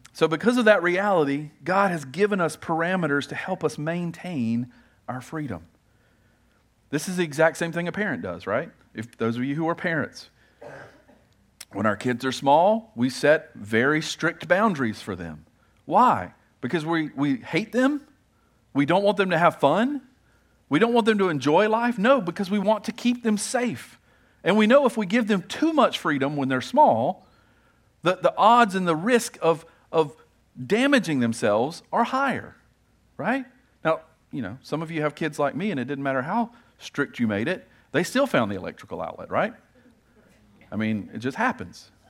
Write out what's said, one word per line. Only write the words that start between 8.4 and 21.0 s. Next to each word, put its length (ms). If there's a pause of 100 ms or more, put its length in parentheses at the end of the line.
right? 240 (240)
If 240
those 200
of 60
you 120
who 120
are 80
parents, 540 (1400)
when 160
our 80
kids 280
are 80
small, 640
we 140
set 460
very 460
strict 460
boundaries 540
for 140
them. 300 (400)
Why? 480 (280)
Because 240
we, 300
we 220
hate 340
them? 300 (720)
We 100
don't 180
want 140
them 140
to 80
have 200
fun? 440 (680)
We 100
don't 140
want 120